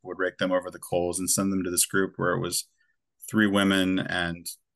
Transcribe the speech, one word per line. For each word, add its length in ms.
would 160
rake 180
them 140
over 180
the 80
coals 400
and 100
send 240
them 120
to 80
this 140
group 280
where 200
it 60
was 280
three 200
women 500
and 480